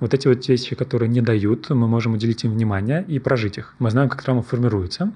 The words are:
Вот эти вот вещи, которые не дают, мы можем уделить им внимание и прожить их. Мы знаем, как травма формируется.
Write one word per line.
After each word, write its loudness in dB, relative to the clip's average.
Вот 2
эти 0
вот 2
вещи, 0
которые -2
не 2
дают, 2
мы 2
можем 2
уделить -2
им 0
внимание 0
и -2
прожить -2
их. -16
Мы 2
знаем, 4
как -8
травма 0
формируется. -2